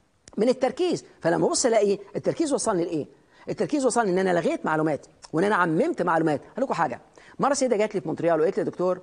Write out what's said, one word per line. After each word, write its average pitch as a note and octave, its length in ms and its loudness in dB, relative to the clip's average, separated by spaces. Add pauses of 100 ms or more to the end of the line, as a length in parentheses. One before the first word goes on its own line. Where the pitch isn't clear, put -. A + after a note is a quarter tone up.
(380)
من A#3 120 2
التركيز. B3+ 560 -2 (160)
فلما E3 260 2
ابص D4+ 180 0
الاقي G#3 320 2 (180)
التركيز C4+ 380 -2
وصلني G3+ 300 0
لايه؟ E3+ 240 -4 (420)
التركيز C4 360 -2
وصلني A3+ 260 2
ان F3+ 60 2 (100)
انا F3 120 2
لغيت D4 260 -2
معلومات D#3 400 0 (280)
وان D#3+ 100 2
انا G#3 120 2
عممت F#3 460 0
معلومات. D#3+ 400 0 (120)
هقول B3+ 100 -4
لكم B3+ 100 -4
حاجه، D3 280 -2 (380)
مره B3+ 140 2
سيده B3 240 0
جات G#3 180 0
لي E3+ 60 -2
في D#3 60 -8
مونتريال D#3+ 320 0
وقالت F3+ 180 0
لي: F3+ 60 0
"يا D#3+ 60 -2
دكتور F3+ 340 -2